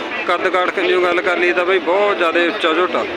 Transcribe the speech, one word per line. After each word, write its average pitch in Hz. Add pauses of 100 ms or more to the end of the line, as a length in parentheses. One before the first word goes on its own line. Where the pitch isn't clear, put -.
(260)
ਕੱਦ 175
ਕਾਠ 180
ਕੰਨਿਓ 185
ਗੱਲ 175
ਕਰ 175
ਲਈ 175
ਤਾਂ 175
ਬਾਈ 185
ਬਹੁਤ 190
ਜ਼ਿਆਦਾ 170
ਉੱਚਾ 165
ਝੋਟਾ। 160 (120)